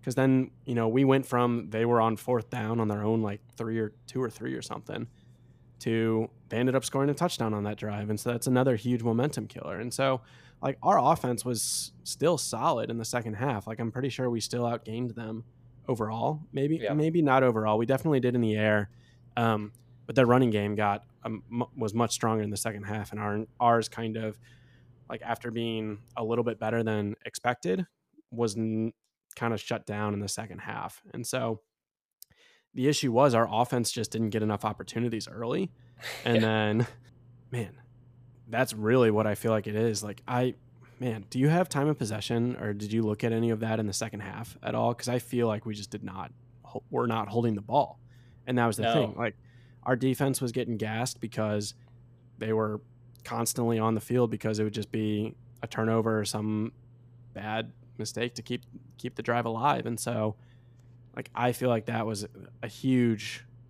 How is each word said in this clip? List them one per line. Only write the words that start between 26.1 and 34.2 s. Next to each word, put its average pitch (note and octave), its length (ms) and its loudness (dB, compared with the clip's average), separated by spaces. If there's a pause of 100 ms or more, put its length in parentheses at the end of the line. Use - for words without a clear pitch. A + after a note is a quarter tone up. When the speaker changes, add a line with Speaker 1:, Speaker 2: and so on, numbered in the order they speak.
Speaker 1:
a A#2+ 60 -4
little A2+ 200 0
bit A#2 160 -4
better A2 240 0
than G#2+ 320 0 (100)
expected, E3+ 600 -2 (440)
was A2+ 280 -2
n-, A2 360 -2 (420)
kind A#2 180 -2
of G2+ 60 -4
shut - 260 -6
down G#2 280 -2
in G2+ 60 -4
the G2+ 80 -6
second G2 320 -8
half. - 420 -10 (120)
And A#2 120 -8
so A#2 360 -4 (1120)
the B2+ 140 0
issue C#3+ 240 2
was B2+ 240 6
our A2+ 160 6
offense A#2+ 400 0
just A2+ 200 -4
didn't A2+ 180 -2